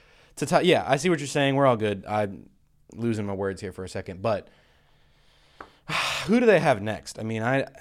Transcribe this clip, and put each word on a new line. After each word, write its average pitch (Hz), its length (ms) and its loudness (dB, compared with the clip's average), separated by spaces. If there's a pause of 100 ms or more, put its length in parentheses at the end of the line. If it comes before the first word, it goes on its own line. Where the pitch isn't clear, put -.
(360)
to 147 100 -6
tie. 160 160 2
Yeah, 143 240 4
I - 120 2
see 180 120 0
what 160 100 2
you're 143 80 -8
saying. 139 280 0
We're 139 100 4
all 123 120 4
good. 104 300 -2
I'm 104 420 -4 (440)
losing 107 320 -4
my 101 80 -6
words 98 280 -4
here 95 100 -8
for 95 140 -12
a 90 40 -12
second. 92 320 -12
But 104 280 -4 (600)
<sighs> - 1200 -10
who 226 120 4
do 247 60 2
they 196 140 8
have 135 220 2
next? 104 380 -8
I 110 40 -8
mean, 110 180 -4
I, 131 240 0 (160)